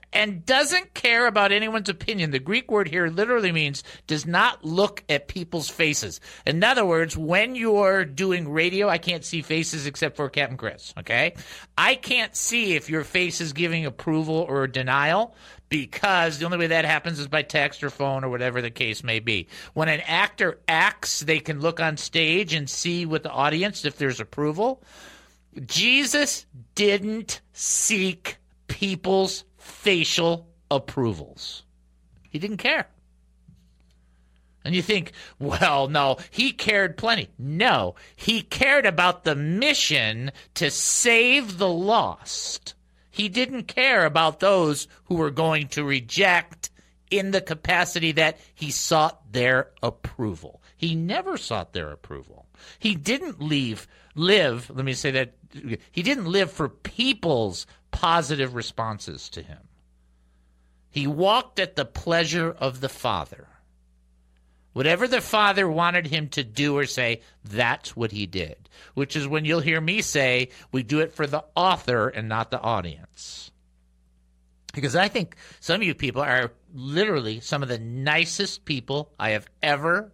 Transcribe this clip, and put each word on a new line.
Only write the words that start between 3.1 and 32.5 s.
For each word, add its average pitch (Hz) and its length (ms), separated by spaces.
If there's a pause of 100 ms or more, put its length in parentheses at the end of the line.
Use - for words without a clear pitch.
means 151 300 (220)
does 151 220
not 196 360
look 175 460
at 143 180
people's 170 420
faces. 147 500 (260)
In 160 180
other 240 220
words, 165 320
when 190 380
you're 202 500
doing 170 420
radio, 180 420
I 170 100
can't 175 260
see 165 160
faces 156 460
except 147 300
for 143 120
Captain 135 280
Chris, - 420
okay? 135 340 (420)
I 214 200
can't 247 400
see 220 400
if 147 160
your 156 120
face 180 380
is 156 140
giving 165 300
approval 160 640
or 135 180
denial, 139 640 (360)
because 165 680
the 156 80
only 175 120
way 170 100
that 160 160
happens 156 360
is 139 100
by 151 120
text 143 440
or 139 40
phone 135 360
or 131 40
whatever 123 320
the 117 80
case 113 320
may 113 200
be. 110 260 (260)
When 156 140
an 156 140
actor 175 680
acts, 170 540
they 151 180
can 147 220
look 165 180
on 160 160
stage 165 580
and 147 160
see 175 360
with 156 180
the 151 80
audience 156 540
if 143 120
there's 131 220
approval. 156 640 (840)
Jesus 262 800 (300)
didn't 208 640 (140)
seek - 840 (280)
people's 190 800 (120)
facial 170 920 (200)
approvals. 117 920 (680)
He 151 100
didn't 208 180